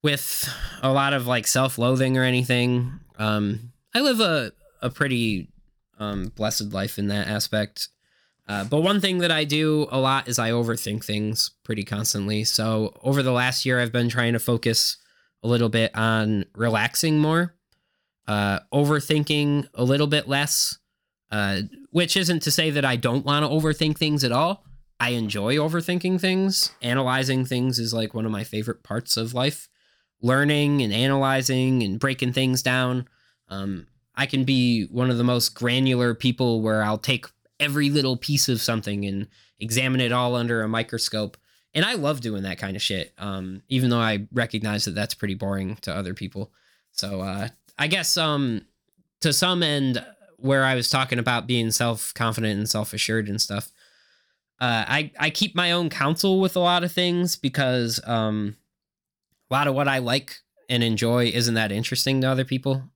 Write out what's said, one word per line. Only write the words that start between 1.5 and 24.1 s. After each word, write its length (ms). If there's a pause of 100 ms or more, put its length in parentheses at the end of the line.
or 60
anything. 760 (180)
Um, 540 (240)
I 60
live 180
a, 320 (300)
a 80
pretty, 580 (500)
um, 280 (100)
blessed 380
life 260
in 80
that 220
aspect. 580 (580)
Uh, 200
but 160
one 180
thing 200
that 120
I 140
do 460
a 80
lot 280
is 100
I 140
overthink 540
things 460 (120)
pretty 200
constantly. 600
So 580
over 220
the 80
last 340
year, 140
I've 140
been 160
trying 240
to 60
focus 580 (440)
a 60
little 220
bit 260
on 580
relaxing 680
more, 360 (720)
uh, 320 (140)
overthinking 1000
a 120
little 220
bit 200
less, 500 (540)
uh, 300 (300)
which 260
isn't 240
to 100
say 200
that 120
I 140
don't 280
wanna 220
overthink 500
things 280